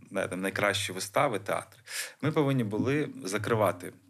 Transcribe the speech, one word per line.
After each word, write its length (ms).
на-, 180
там, 120
найкращі 520
вистави, 460
театри. 420
Ми 100
повинні 320
були 440
закривати. 680